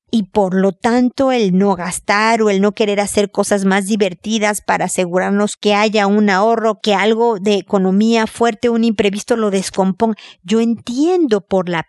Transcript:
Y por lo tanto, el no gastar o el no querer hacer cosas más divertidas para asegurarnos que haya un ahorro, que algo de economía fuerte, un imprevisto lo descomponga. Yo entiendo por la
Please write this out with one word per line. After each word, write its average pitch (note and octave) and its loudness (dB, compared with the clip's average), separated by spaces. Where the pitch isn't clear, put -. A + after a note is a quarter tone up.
Y A3 0
por F#3 0
lo F#3+ 2
tanto, B3 0
el G#3+ 2
no G3 2
gastar G#3 0
o G#3+ 2
el F#3+ 0
no G3+ 2
querer G#3 -2
hacer G3+ -2
cosas G3+ -2
más F#3+ 0
divertidas G#3 -2
para F#3 -2
asegurarnos F#3 -2
que G#3 0
haya G#3 2
un G#3 2
ahorro, G#3+ 0
que G#3 0
algo A3 0
de G#3 0
economía G3+ 0
fuerte, A#3 -2
un A#3 0
imprevisto G#3 -2
lo G#3+ -2
descomponga. F#3+ -2
Yo G#3+ 0
entiendo A#3+ 0
por F#3 -2
la E3+ -4